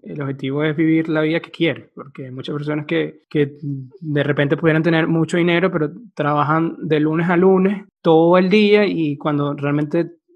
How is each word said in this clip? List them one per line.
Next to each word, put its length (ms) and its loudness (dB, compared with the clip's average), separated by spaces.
el 180 -12
objetivo 420 -6
es 100 0
vivir 360 0
la 100 -2
vida 220 -2
que 100 -20
quieres, 420 -4
porque 340 -16
hay 40 -16
muchas 240 -10
personas 300 -6
que, 440 -4
que 300 -2
de 640 -6
repente 320 0
pudieran 260 2
tener 260 2
mucho 280 0
dinero, 340 2
pero 200 -2
trabajan 640 -2
de 220 -2
lunes 280 0
a 60 2
lunes, 520 2
todo 360 6
el 120 2
día, 360 4
y 320 -2
cuando 360 -2
realmente 640 -4